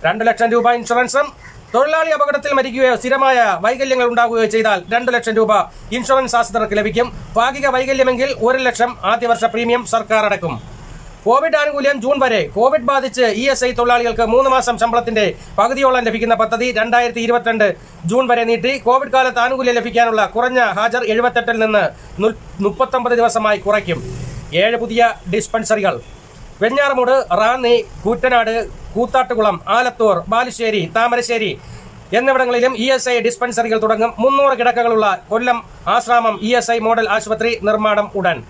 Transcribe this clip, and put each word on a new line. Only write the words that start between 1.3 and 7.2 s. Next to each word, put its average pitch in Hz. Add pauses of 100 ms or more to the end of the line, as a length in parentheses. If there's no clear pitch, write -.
തൊഴിലാളി 311
അപകടത്തിൽ 285
മരിക്കുകയോ 262
സ്ഥിരമായ 247
വൈകല്യങ്ങൾ 254
ഉണ്ടാകുകയോ 233
ചെയ്താൽ 214 (120)
രണ്ട് 247
ലക്ഷം 233
രൂപ 214 (400)
ഇൻഷുറൻസ് 254
ആശ്രിതർക്ക് 214
ലഭിക്കും. 220 (200)